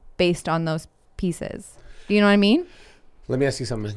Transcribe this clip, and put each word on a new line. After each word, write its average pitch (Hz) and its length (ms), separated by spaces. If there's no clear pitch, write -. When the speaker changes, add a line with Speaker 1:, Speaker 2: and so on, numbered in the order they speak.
Speaker 1:
based 175 300
on 165 180
those 160 220
pieces. - 580
Do 196 60
you 208 80
know 208 60
what 202 60
I 202 40
mean? 220 300
Speaker 2:
Let 127 120
me 139 80
ask 131 120
you 127 60
something. 107 320